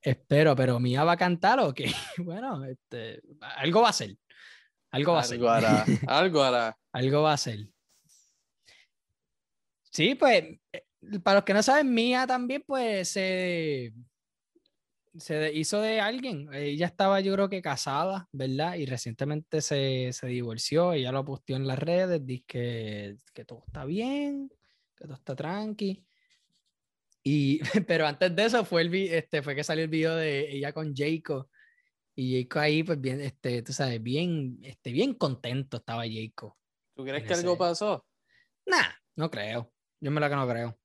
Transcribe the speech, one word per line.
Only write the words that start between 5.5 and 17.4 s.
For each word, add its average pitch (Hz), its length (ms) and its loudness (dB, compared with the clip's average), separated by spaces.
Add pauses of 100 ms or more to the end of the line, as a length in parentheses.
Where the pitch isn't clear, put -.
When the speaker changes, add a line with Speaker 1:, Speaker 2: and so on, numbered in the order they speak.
Speaker 2:
hará, - 200 6
Speaker 1:
<laughs> - 220 2
Speaker 2:
algo 156 360 4
hará. 120 340 0 (140)
Speaker 1:
Algo 135 320 2
va 156 80 4
a 143 40 4
hacer. 107 340 -6 (2250)
Sí, 214 240 4
pues, 240 280 6 (300)
eh, - 100 -12 (400)
para 196 140 6
los 196 80 4
que 196 80 2
no 214 100 4
saben, 269 300 6
Mía 247 340 2
también, 254 400 -2
pues, 226 420 -2
se, 170 840 -2 (1200)
se 160 180 -8
de-, 156 180 0
hizo 160 280 0
de 220 200 0
alguien. 208 520 -4
Ella 147 340 -2
estaba, 196 340 4
yo 196 120 2
creo 196 160 2